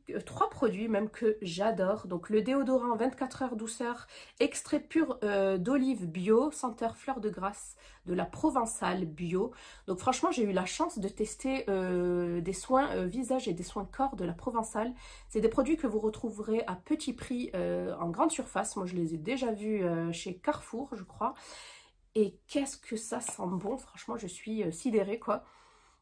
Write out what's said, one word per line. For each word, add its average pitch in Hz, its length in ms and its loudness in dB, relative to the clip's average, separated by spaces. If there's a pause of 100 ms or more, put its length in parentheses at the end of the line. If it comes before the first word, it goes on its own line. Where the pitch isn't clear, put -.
(120)
euh, 202 100 -4
trois - 280 0
produits 214 380 0
même 214 220 2
que 214 320 0
j'adore. 190 640 0
Donc 180 220 -4
le 214 120 4
déodorant 254 540 2
vingt-quatre 254 460 -2
heures 247 140 -2
douceur, 233 500 -6 (340)
extrait - 400 2
pur, 285 440 0
euh, 196 340 4
d'olive 247 480 2
bio, 214 460 4
senteur 226 440 -4
fleur 262 240 -6
de 208 100 -2
grâce, 190 460 -6 (300)
de 180 80 -2
la 180 120 0
Provençale 214 800 0
bio. 175 460 0 (360)
Donc 185 100 0
franchement, 254 340 4
j'ai 247 120 2
eu 202 80 2
la 185 140 2
chance 311 340 -2
de 190 100 -2
tester, 262 600 -2
euh, 180 680 2
des 180 140 -2
soins, - 380 4
euh, 185 160 0
visage 247 400 0
et 180 60 0
des 175 100 -4
soins 196 280 -6
corps 269 240 0
de 185 100 -2
la 175 80 -2
Provençale. 226 600 -2 (340)
C'est 214 140 0
des 220 80 6
produits 277 260 4
que 277 120 2
vous 214 120 0
retrouverez 214 680 0
à 185 80 -4
petit 302 380 -2
prix, 247 420 -4
euh, 175 440 0
en 170 100 0
grande 285 220 4
surface. - 440 -2
Moi, 190 100 -2
je 180 100 -4
les 165 200 0
ai - 20 -2
déjà 233 340 0
vus, 208 320 0
euh, 165 280 0
chez 180 260 -6
Carrefour, 269 580 -4
je 190 80 -10
crois. 240 300 -4 (800)
Et 208 240 4 (100)
qu'est-ce 277 300 -2
que - 180 -10
ça 240 260 -6
sent - 260 -6
bon, 190 300 -2
franchement, - 400 -10
je 185 100 -8
suis, 220 360 -4
euh, 165 80 0
sidérée, 208 480 2
quoi. - 240 -2 (580)